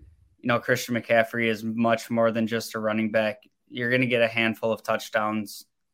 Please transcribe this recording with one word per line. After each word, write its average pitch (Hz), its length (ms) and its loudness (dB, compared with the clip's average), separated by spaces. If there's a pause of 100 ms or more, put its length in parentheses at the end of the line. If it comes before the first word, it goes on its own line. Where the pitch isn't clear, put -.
(400)
you - 80 -6
know, 120 100 4
Christian 123 380 -2
McCaffrey 117 500 2
is 110 180 -2
much 113 460 0
more 117 200 2
than 110 160 0
just 110 280 -4
a 113 40 -6
running 110 320 -2
back. 107 280 0 (320)
You're 120 200 -4
gonna 127 140 2
get 120 160 2
a 117 80 4
handful 113 420 -2
of 104 120 -4
touchdowns 107 800 -4 (300)